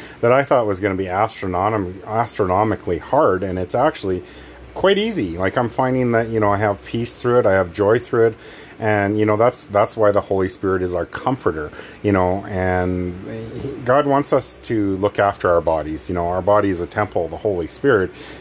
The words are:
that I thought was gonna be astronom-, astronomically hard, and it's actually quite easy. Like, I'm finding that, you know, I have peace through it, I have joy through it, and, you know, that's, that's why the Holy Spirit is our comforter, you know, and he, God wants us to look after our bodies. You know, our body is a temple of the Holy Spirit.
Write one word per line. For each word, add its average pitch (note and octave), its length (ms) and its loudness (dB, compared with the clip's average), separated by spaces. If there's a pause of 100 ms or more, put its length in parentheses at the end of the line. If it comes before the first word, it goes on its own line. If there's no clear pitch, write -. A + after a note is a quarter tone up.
(200)
that A#2+ 120 4
I C#3 100 4
thought B2 240 2
was F#2+ 140 -2
gonna G2 160 0
be F#2+ 100 -4
astronom-, F#2+ 1000 -2
astronomically G#2 920 0
hard, G#2+ 460 2
and F#2 120 -4
it's F2+ 180 -6
actually G#2+ 500 -2 (500)
quite G3 240 2
easy. D3+ 400 -4
Like, F#2+ 180 -2
I'm A#2+ 120 0
finding B2+ 420 0
that, A2+ 180 2
you A2+ 120 0
know, G2+ 120 4
I G2+ 40 2
have G2+ 280 -2
peace A#2 300 -6
through B2 260 2
it, A2+ 60 2
I G2 60 6
have F#2 200 2
joy G#2 280 2
through A#2 280 2
it, A2 60 0 (440)
and, G#2+ 380 0
you G#2+ 80 2
know, G#2+ 120 2
that's, A#2 300 2
that's G2+ 300 0
why G#2 140 4
the G2 120 2
Holy F#2+ 260 0
Spirit F#2 340 -2
is F2+ 100 -2
our E2+ 140 -2
comforter, E2 640 -4 (320)
you G#2 80 2
know, F#2 360 2
and F2+ 680 -2 (460)
he, - 240 -10
God C#3+ 240 4
wants C#3 240 2
us C3 320 -2
to G2+ 320 0
look G2+ 240 0
after G2 300 2
our E2+ 100 6
bodies. D#2 480 -2
You F2+ 80 -2
know, E2+ 100 0
our F2+ 160 -2
body G2+ 280 4
is F2 100 -2
a E2+ 60 -4
temple G2 400 -4
of D#2 40 -8
the D#2+ 60 -8
Holy F2 320 -2
Spirit. G#2+ 420 2 (300)